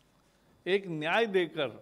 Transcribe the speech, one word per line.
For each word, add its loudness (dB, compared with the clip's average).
एक 0
न्याय 0
देकर 0